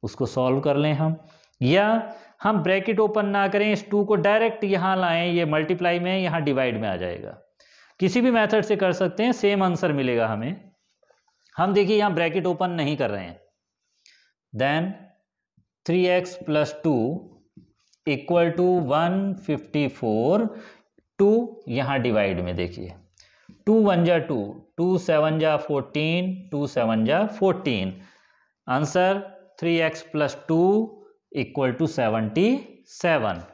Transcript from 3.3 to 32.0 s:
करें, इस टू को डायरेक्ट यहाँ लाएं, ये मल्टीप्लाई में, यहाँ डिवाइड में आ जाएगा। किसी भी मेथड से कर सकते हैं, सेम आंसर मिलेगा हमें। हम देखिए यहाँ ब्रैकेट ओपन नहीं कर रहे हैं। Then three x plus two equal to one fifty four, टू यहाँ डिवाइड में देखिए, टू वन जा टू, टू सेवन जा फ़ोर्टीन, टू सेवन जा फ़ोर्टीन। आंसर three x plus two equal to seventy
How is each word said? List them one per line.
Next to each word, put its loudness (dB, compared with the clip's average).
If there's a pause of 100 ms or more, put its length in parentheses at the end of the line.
करें, 0
इस -4
टू 2
को 2
डायरेक्ट 2
यहाँ 0
लाएं, 0
ये 2
मल्टीप्लाई 0
में, -2
यहाँ -2
डिवाइड 0
में -4
आ -2
जाएगा। -8 (600)
किसी 2
भी 4
मेथड 2
से 0
कर 0
सकते -2
हैं, 2
सेम 0
आंसर 0
मिलेगा 0
हमें। -6 (840)
हम 0
देखिए 4
यहाँ 2
ब्रैकेट 0
ओपन 0
नहीं -2
कर 0
रहे -6
हैं। -16 (1120)
Then 0 (1000)
three 2
x -2 (140)
plus 0 (100)
two 2 (1040)
equal 2
to 2 (240)
one 0 (300)
fifty -2 (140)
four, 0 (720)
टू 6 (380)
यहाँ -2
डिवाइड 2
में -4
देखिए, -8 (720)
टू 4 (100)
वन 4
जा 4
टू, -2 (360)
टू 2
सेवन 2
जा 2
फ़ोर्टीन, -2 (160)
टू -2
सेवन 0
जा 2 (140)
फ़ोर्टीन। -2 (680)
आंसर 0 (380)
three 0 (100)
x -12
plus -2 (100)
two 4 (760)
equal -2
to 0
seventy 0 (420)